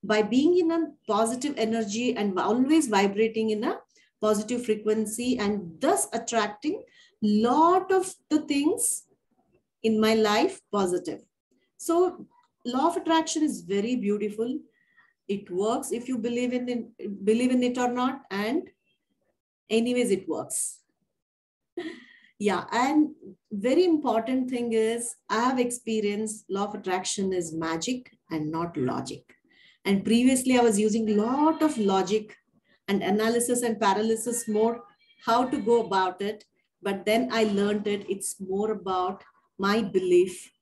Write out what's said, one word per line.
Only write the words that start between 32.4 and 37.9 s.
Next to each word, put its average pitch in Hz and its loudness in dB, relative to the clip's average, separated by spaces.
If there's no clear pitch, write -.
and 196 2
analysis 226 0
and 220 -2
paralysis 220 0
mode, 226 2
how 233 2
to 269 -4
go 220 2
about 185 -2
it. 208 -6
But 196 -4
then 233 2
I 220 2
learned 208 0
it, 202 -4